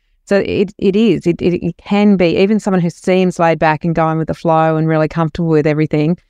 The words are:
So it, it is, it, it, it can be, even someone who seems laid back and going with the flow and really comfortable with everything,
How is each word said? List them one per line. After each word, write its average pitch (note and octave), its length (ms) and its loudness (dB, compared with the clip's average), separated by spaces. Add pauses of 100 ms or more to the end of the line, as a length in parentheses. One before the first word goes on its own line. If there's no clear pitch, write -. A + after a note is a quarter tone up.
(260)
So G3 200 0
it, F3 320 -2
it F#3+ 180 0
is, G3+ 300 0
it, E3+ 160 -2
it, - 240 -2
it E3+ 120 -6
can G3+ 400 2
be, E3+ 200 2
even G3 220 2
someone F#3+ 220 -2
who E3+ 80 -2
seems F#3 500 -2
laid E3 180 2
back D#3 280 0
and E3 100 -2
going D#3+ 220 0
with D#3+ 100 -4
the D#3 60 -6
flow D#3+ 420 0
and D#3+ 120 0
really D#3 200 0
comfortable E3 420 -4
with D3+ 160 2
everything, D#3 520 0 (120)